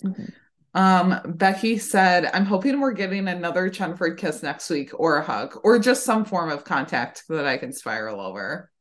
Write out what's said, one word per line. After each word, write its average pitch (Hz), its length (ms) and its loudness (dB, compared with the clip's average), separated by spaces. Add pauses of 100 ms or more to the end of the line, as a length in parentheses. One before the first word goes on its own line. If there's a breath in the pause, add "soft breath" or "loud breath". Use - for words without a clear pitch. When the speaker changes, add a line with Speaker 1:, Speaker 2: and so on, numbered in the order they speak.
Speaker 1:
Mm-hmm. 190 200 -6 (500 loud breath)
Speaker 2:
um, 185 460 4 (160)
Becky 196 420 2
said, 180 560 4
"I'm 190 100 2
hoping 208 360 0
we're 269 120 0
getting 196 360 -4
another 180 420 -2
Chenford 175 480 -4
kiss 156 240 -6
next 147 260 -8
week 143 240 -2
or 160 240 2
a 143 80 0
hug 113 400 -6
or 233 140 8
just 247 260 2
some 220 220 2
form 165 240 -2
of 143 140 -6
contact 127 640 -4
that 151 160 -2
I 131 100 0
can 123 160 -8
spiral 110 480 -8
over." 98 500 -8 (100)